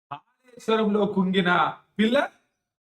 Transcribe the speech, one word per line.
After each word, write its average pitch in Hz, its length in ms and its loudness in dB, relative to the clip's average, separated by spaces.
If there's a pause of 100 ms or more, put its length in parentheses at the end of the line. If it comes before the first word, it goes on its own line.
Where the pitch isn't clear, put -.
(120)
కాళేశ్వరంలో 208 960 -4
కుంగిన 180 720 0 (200)
పిల్లర్ 247 320 0 (540)